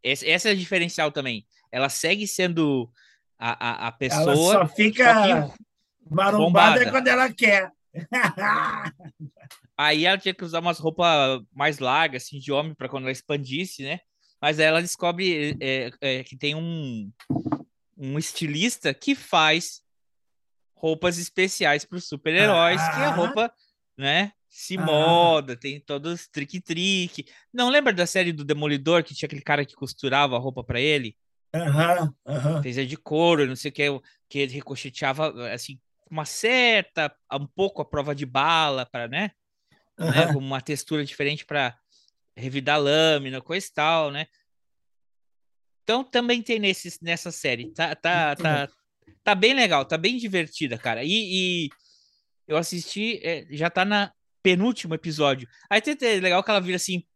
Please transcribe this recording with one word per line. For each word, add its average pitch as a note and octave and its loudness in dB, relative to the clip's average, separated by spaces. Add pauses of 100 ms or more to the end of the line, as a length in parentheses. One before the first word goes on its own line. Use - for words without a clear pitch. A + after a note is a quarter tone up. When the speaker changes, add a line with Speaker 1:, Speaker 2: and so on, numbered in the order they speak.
Speaker 1:
Esse, C3 -2
esse F3 2
é - 4
o G3 2
diferencial E3+ -2
também. B2+ -6 (240)
Ela C3 0
segue G3 -2
sendo D#3 0 (480)
a, A#2 -4
a, - -4
a A#2 -8
pessoa, D3 0
Speaker 2:
Ela C#3+ 4
só F3+ 6
fica A3 6
Speaker 1:
só G#3+ 6 (260)
que - -14 (560)
Speaker 2:
marombada G3 2 (400)
Speaker 1:
bombada. B3 2
Speaker 2:
quando B3+ 0
ela B3 2
quer. G3+ 2 (240)
<laughs> G3+ -2 (840)
Speaker 1:
Aí D3+ 2
ela F#3+ 4
tinha F#3 -4
que F#3 -10
usar E3 -4
umas E3+ -2
roupas D3+ 2 (120)
mais C#3+ -2
largas, C3+ 0
assim, C#3+ -14
de C3+ -6
homem, D3+ -2
pra C3 -10
quando C3 -8
ela C3 -4
expandisse, C#3 -6
né? D3+ -8 (400)
Mas D3+ 0
aí D#3 4
ela D#3+ 4
descobre, E3+ -2
é, C3 -4 (100)
é, C3 -2
que - -20
tem D3 -4
um, D3 -6 (840)
um C#3 -6
estilista D#3 -2
que C#4 -2
faz D#3+ 0 (920)
roupas E3 0
especiais F3 0
pros F3+ -12
super-heróis, E3+ 2
que D#3+ -2
a D4 2
Speaker 2:
Ah. C#4+ 0
Speaker 1:
roupa, A3 0 (440)
né, D#3 0 (160)
se - -10
Speaker 2:
Ah. E3+ -2
Speaker 1:
molda, D#3 4
tem C#3+ -10
todos D3 -6 (100)
os - -20
trique-trique. F3 -4 (260)
Não B3 0
lembra C4+ 4
da F3 0
série F3 0
do D3 -8
Demolidor, D3 2
que C#3+ -14
tinha - -8
aquele D3 -10
cara D3 0
que - -14
costurava C3+ -2
a A#2+ 0
roupa B2+ -8
pra A#2+ -4
ele? C#3 0 (380)
Speaker 2:
Aham, E3 2 (120)
aham. C#3+ -2
Speaker 1:
Fez B2+ -4 (120)
de D3+ -10
couro, D#3 2
não B2+ -6
sei C#3+ -8
o - -20
que, D3 -2 (460)
que - -8
ele C#3 -2
ricocheteava, C3+ -6
assim, C3 -14 (220)
com - -18
uma D#3 -6
certa, A3 0 (180)
um C#3 -6
pouco G3 -4
a D3 -4
prova D3 -4
de C#3 -8
bala, C#3 0
pra, A#2+ -8
né? E3 -4 (680)
Né? E3 -4
Speaker 2:
Aham. D#3 4
Speaker 1:
Com C#3+ 0
uma C3+ -6
textura D3 -6
diferente C#3+ -6
pra C3+ -4 (560)
revidar C3 -2
a - 2
lâmina, C#3+ 2
coisa F#3 -6
e - -18
tal, D#3 0
né? D3 -8 (1600)
Então A#3+ 0
também B3 0
tem A3+ -2
nesse, F#3+ -2
nessa E3+ -6
série. B2 -6
Tá, D#3+ -4
tá, E3+ 0
Speaker 2:
Uhum. - -12
Speaker 1:
tá, D3 0 (540)
tá G#3 4
bem G#3+ 4
legal, F3+ 4
tá D#3+ -2
bem A3 -2
divertida, E3 -4
cara. A#2 -4
E, F#3 -2
e C#3+ -8 (800)
eu D3+ -2
assisti, F#3+ -6
é, D#3+ -8
já D3+ -4
tá F#3 0
na G3+ 0 (320)
penúltimo F#3 2
episódio. D3 0 (220)
Aí G#3+ 2
tem, D4+ -4
tem A3+ 0
legal F#3 2
que A3 -4
ela G3+ 2
vira F3+ -4
assim F3+ -4 (120)